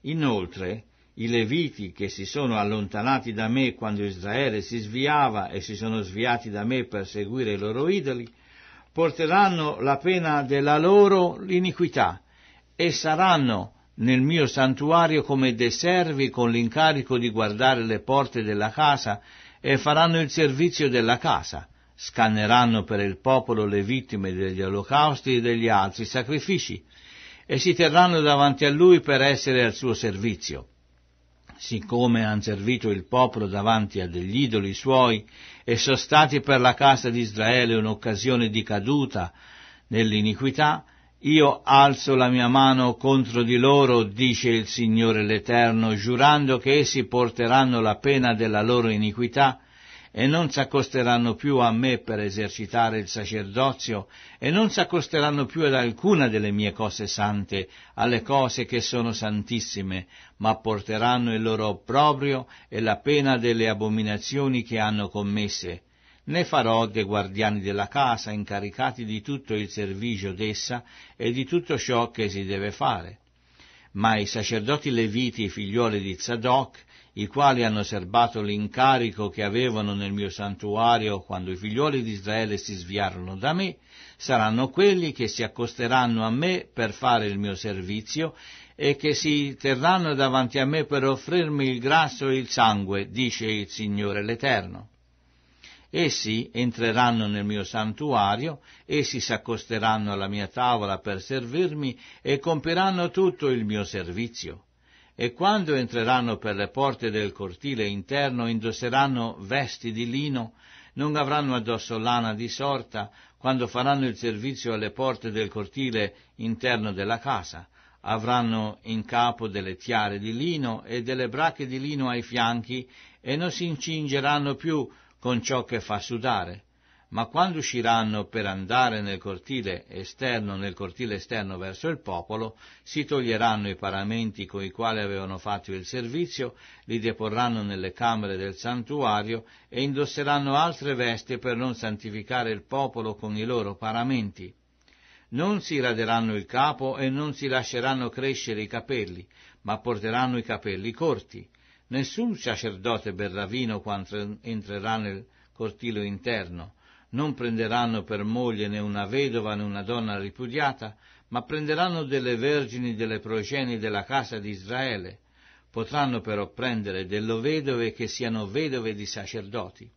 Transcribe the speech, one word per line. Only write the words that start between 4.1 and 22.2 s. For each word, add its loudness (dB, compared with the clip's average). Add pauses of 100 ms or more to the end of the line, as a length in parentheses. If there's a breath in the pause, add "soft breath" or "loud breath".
si -8
sviava 0
e -6
si -10
sono -4
sviati -2
da -6
me 0
per -6
seguire -4
i -2
loro -2
idoli, -2 (640 loud breath)
porteranno 2
la 2
pena 2
della 2
loro 6
iniquità 2 (540 soft breath)
e 0
saranno 2 (280 soft breath)
nel 4
mio 4
santuario 4
come 2
dei 2
servi 2
con 2
l'incarico 2
di 0
guardare 2
le 0
porte 0
della 0
casa 0 (400 loud breath)
e 2
faranno 4
il -2
servizio 2
della 4
casa. -2 (260 soft breath)
Scanneranno 4